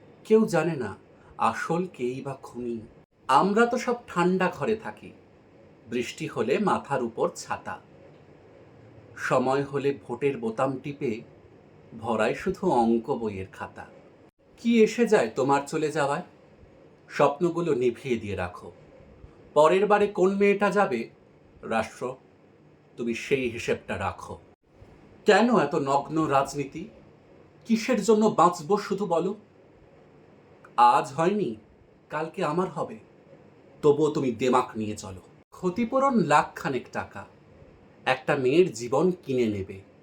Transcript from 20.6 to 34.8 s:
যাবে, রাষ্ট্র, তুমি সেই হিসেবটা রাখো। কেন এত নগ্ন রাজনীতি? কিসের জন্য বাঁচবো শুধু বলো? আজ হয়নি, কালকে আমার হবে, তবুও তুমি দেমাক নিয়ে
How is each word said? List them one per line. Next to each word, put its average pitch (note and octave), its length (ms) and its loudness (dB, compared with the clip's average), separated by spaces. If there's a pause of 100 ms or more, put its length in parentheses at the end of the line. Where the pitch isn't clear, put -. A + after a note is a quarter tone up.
যাবে, F3 300 0 (640)
রাষ্ট্র, A2+ 400 -4 (960)
তুমি A#2 160 -4
সেই C3 360 -2
হিসেবটা A2 480 -6
রাখো। F#2 360 -8 (920)
কেন G#3 220 6 (100)
এত D3 180 2
নগ্ন C#3+ 420 -2 (100)
রাজনীতি? C#3+ 560 -2 (840)
কিসের A3 380 0
জন্য A3 220 4
বাঁচবো F3 520 2
শুধু G3+ 280 -6
বলো? E3+ 260 0 (1500)
আজ B2 360 6
হয়নি, E3+ 360 0 (600)
কালকে D#3+ 340 -8
আমার E3+ 260 -2
হবে, A#2 280 -10 (840)
তবুও D3 280 4
তুমি C3+ 220 -2
দেমাক B2+ 360 2 (100)
নিয়ে G#2+ 180 -6